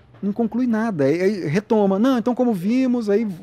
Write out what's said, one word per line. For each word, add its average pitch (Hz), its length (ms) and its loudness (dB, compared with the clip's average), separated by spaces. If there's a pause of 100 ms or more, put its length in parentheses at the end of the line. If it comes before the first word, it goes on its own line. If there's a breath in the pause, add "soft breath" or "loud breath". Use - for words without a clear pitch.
(220)
não 202 100 -4
conclui 233 360 -2
nada, 214 380 0
aí, 160 160 2
aí 190 260 0
retoma. 196 500 2
Não, 254 200 2
então 240 180 0
como 247 180 0
vimos, 240 560 0
aí 214 180 2 (140)